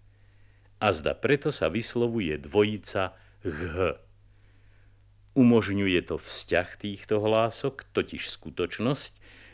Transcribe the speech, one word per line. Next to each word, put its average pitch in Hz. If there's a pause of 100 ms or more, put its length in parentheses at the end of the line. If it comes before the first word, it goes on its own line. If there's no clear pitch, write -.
(800)
Azda 80
preto 143
sa 85
vyslovuje 113
dvojica 98 (240)
H. 85 (1400)
Umožňuje 101
to 78
vzťah - (100)
týchto 104
hlások, 110
totiž -
skutočnosť, - (420)